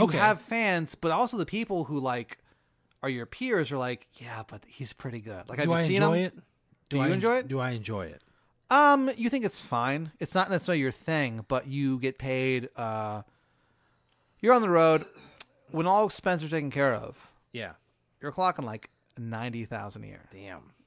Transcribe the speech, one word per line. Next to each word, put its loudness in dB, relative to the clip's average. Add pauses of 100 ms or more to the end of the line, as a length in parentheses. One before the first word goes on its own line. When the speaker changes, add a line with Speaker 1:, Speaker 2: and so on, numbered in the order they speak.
Speaker 1:
okay. 2
Speaker 2:
have 4
fans, 0
but 0
also 0
the 0
people -2
who, -4
like, -4 (640)
are -2
your -4
peers -2
are -4
like, -4
"Yeah, -12
but -16
he's -12
pretty -10
good." -14
Like, -8
have 0
Speaker 1:
Do 2
Speaker 2:
you 2
Speaker 1:
I 2
Speaker 2:
seen 2
Speaker 1:
enjoy 6
Speaker 2:
him? 0
Speaker 1:
it? -6
Speaker 2:
Do -20 (480)
Speaker 1:
Do -4
Speaker 2:
you 2
Speaker 1:
I 2
en-, 2
Speaker 2:
enjoy 2
it? -4
Speaker 1:
do -2
I -2
enjoy -6
it? -16 (500)
Speaker 2:
Um, 6
you 0
think 0
it's -4
fine. -2
It's -6
not 2
necessarily 0
your 0
thing, -2
but -2
you 0
get -2
paid, -2
uh, -4 (1160)
you're 6
on 6
the 2
road. 6 (680)
When -2
all 4
expenses -2
are -4
taken -4
care 2
of, -12 (220)
Speaker 1:
Yeah. -10 (480)
Speaker 2:
you're -8
clocking, 0
like, -10 (280)
ninety -8
thousand -10
a -16
year. -18 (100)
Speaker 1:
Damn. -16 (160)